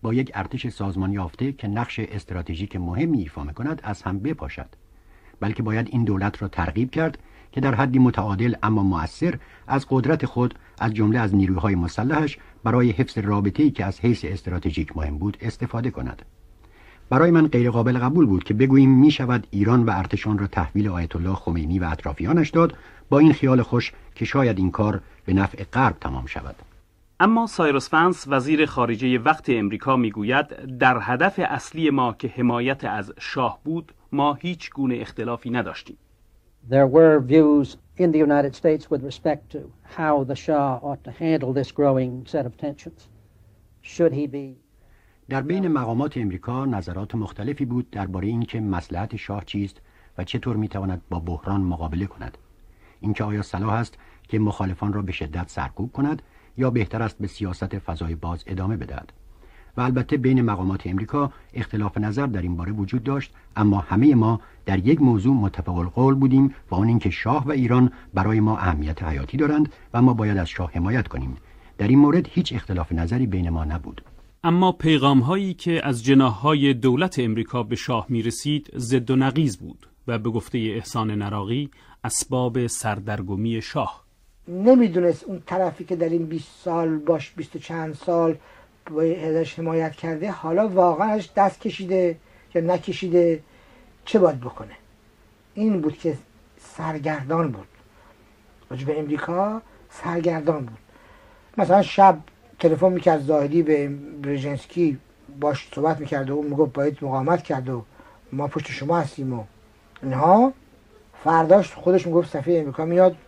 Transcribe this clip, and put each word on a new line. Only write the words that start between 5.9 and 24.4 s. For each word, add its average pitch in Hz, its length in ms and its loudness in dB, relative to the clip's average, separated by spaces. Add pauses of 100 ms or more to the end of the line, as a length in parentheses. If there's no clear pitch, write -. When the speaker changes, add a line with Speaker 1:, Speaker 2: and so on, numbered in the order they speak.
Speaker 1:
این 120 120 0
دولت 101 380 -2
را 101 60 -6
ترغیب 90 440 -4
کرد 160 260 -2 (340)
که 135 100 -4
در 135 140 0
حدی 131 240 2
متعادل 113 640 2
اما 107 200 2
مؤثر 95 560 -2 (280)
از 135 220 -2
قدرت 135 360 2
خود، 123 300 -2 (240)
از 110 140 -2
جمله 107 260 2
از 101 160 0
نیروهای 95 400 2
مسلحش، 135 600 -2 (260)
برای 120 280 2
حفظ - 260 -2
رابطه‌ای 104 540 2
که - 140 -4
از 95 140 -6
حیث 117 260 0
استراتژیک 85 720 -6
مهم 73 200 -4
بود، 101 240 -4
استفاده 117 500 -6
کند. 62 300 -10 (880)
برای 156 220 4
من 160 160 6
غیر 120 240 2
قابل 117 260 2
قبول 139 280 4
بود 95 180 2
که - 100 -2
بگوییم 135 360 6
می‌شود 131 600 4
ایران 110 320 4
و 117 80 2
ارتش 95 360 -2
آن 107 100 0
را 98 100 -2
تحویل 98 400 -2
آیت 87 280 -4
الله 87 180 -2
خمینی 85 460 -2
و 90 120 -2
اطرافیانش 123 580 0
داد، 165 240 2 (360)
با 139 100 6
این 151 140 10
خیال 131 280 4
خوش 117 320 -2 (220)
که - 100 -4
شاید 120 320 0